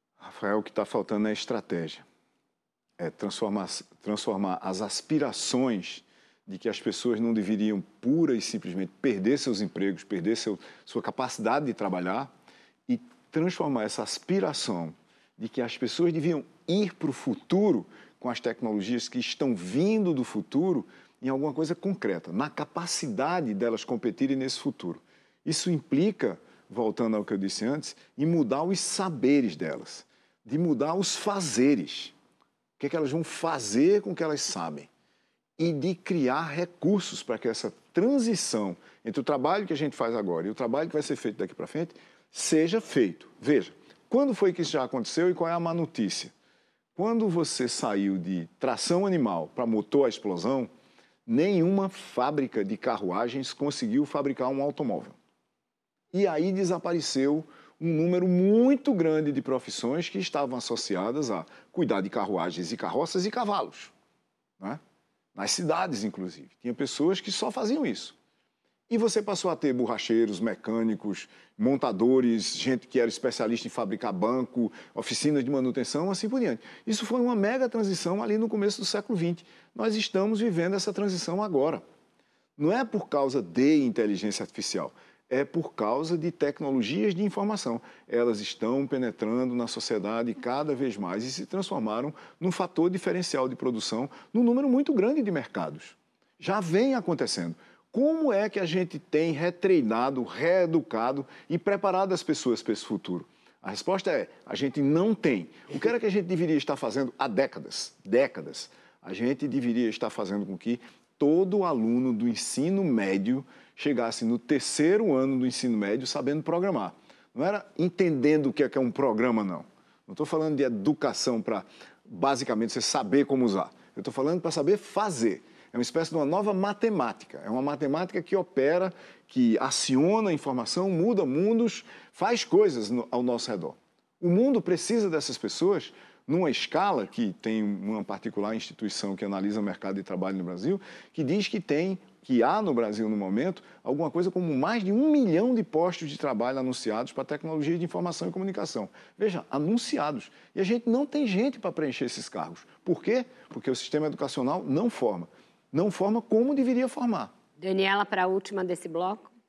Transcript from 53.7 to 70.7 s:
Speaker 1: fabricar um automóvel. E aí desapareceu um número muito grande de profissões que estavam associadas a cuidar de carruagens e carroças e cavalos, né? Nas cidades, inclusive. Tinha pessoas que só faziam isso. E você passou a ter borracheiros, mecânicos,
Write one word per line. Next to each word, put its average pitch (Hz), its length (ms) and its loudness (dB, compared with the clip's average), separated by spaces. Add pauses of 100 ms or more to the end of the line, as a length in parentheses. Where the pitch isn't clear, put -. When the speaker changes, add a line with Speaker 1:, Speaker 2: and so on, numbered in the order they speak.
Speaker 1:
fabricar 139 440 -2
um 135 120 -2
automóvel. 139 520 -4 (1000)
E 190 140 2
aí 170 240 0
desapareceu 165 920 0 (340)
um 160 80 -2
número 175 400 2
muito 226 640 4
grande 156 380 2
de 135 100 -2
profissões 135 680 -2
que 196 100 -6
estavam 143 380 -2
associadas 113 760 -2
a 85 140 -4 (260)
cuidar 117 300 0
de 98 80 -4
carruagens 90 640 -2
e 117 60 -6
carroças 156 480 -2
e 214 60 -4
cavalos, 202 600 -4 (680)
né? 110 200 -8 (540)
Nas 98 180 -6
cidades, 165 520 -2
inclusive. 95 460 -8 (100)
Tinha 120 140 -6
pessoas 147 480 0
que 196 100 -8
só - 180 -2
faziam 254 360 -2
isso. - 340 -6 (720)
E 233 80 2
você 214 240 2
passou 202 280 -2
a 160 60 0
ter 147 160 2
borracheiros, 113 720 2
mecânicos, 110 880 -2 (280)